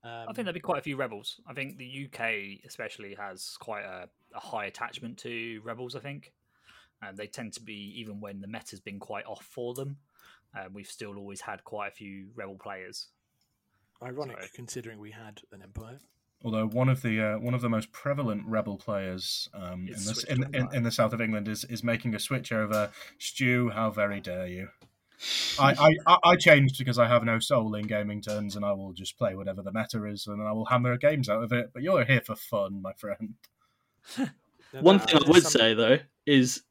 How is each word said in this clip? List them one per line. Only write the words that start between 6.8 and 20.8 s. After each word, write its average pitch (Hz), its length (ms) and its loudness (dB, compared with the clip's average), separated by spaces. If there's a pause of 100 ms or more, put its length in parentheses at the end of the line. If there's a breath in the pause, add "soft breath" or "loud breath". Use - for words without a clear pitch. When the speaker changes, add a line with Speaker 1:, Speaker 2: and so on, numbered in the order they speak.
Speaker 2:
and 98 160 -16
they 104 100 -10
tend 110 280 -14
to - 80 -16
be, 104 380 -14
even 107 200 -14
when 101 220 -14
the 98 60 -14
meta's 110 320 -14
been 101 200 -14
quite 104 240 -10
off - 260 -16
for 120 220 -8
them, 135 240 -10 (580)
um, 95 200 -14
we've 101 160 -16
still 101 260 -14
always 101 240 -14
had 101 240 -12
quite 104 240 -8
a 98 40 -12
few 98 420 -16
Rebel 98 280 -14
players. 92 460 -14 (920)
Speaker 1:
Ironic, 127 400 -10
Speaker 2:
So 95 120 -14
Speaker 1:
considering 117 440 -14
we 104 140 -18
had 107 280 -20 (120)
an 98 100 -20
Empire. 110 380 -16 (420)
Speaker 3:
Although 110 260 -2
one 127 200 2
of 131 140 0
the, 110 180 0 (140)
uh, 110 40 -6
one 117 140 -4
of 120 80 -2
the 120 80 -2
most 110 240 -2
prevalent 127 540 -4
Rebel 104 320 -2
players, 95 720 -6
um, 90 340 -10
in 92 60 -10
Speaker 2:
It's 101 140 -8
Speaker 3:
the 107 60 -4
s-, 110 80 -4
Speaker 2:
switched - 120 -8
Speaker 3:
in, 127 80 0
Speaker 2:
to 131 80 -2
Speaker 3:
in, - 60 -12
Speaker 2:
Empire. 131 240 -2
Speaker 3:
in 120 60 0